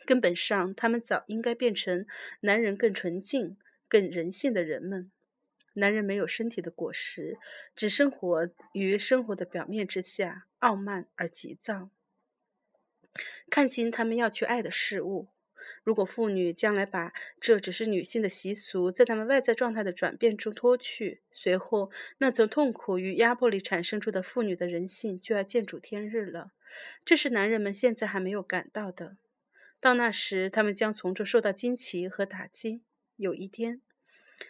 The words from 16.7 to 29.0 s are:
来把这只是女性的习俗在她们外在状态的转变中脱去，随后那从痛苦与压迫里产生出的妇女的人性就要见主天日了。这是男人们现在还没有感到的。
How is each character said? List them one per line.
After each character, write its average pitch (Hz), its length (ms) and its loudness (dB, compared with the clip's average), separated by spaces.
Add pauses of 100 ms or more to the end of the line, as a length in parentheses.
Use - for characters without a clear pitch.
来 196 100 2
把 175 280 -4 (260)
这 220 200 6
只 190 120 -6
是 220 140 -2
女 190 180 0
性 - 180 -2
的 208 60 2
习 185 260 -4
俗 185 380 -2
在 240 140 6
她 233 100 -2
们 220 120 -4
外 269 120 4
在 254 140 2
状 233 200 0
态 214 100 -4
的 185 100 -4
转 - 240 -4
变 220 180 2
中 214 180 -6
脱 247 240 4
去， - 440 -6 (100)
随 185 260 0
后 196 340 -2 (260)
那 269 140 4
从 220 160 4
痛 262 260 2
苦 185 260 -2
与 185 160 -2
压 233 180 6
迫 240 160 4
里 196 120 0
产 170 220 -2
生 214 160 -2
出 208 120 -4
的 185 100 -2
妇 233 220 -2
女 190 120 0
的 180 120 -2
人 175 200 -4
性 185 340 -6
就 220 140 -2
要 196 80 0
见 214 220 0
主 - 140 -12
天 208 280 -8
日 214 180 -4
了。 170 260 -12 (540)
这 330 100 6
是 285 140 2
男 214 200 2
人 220 120 2
们 202 100 -2
现 226 240 2
在 214 120 -4
还 196 120 -2
没 185 100 -2
有 202 120 -4
感 185 320 -4
到 202 180 -6
的。 185 240 -14 (640)